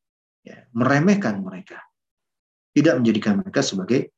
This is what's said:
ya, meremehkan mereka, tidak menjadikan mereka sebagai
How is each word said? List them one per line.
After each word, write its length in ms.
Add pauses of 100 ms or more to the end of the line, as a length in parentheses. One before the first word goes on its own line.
(420)
ya, 300
meremehkan 720
mereka, 400 (880)
tidak 240
menjadikan 460
mereka 160
sebagai 580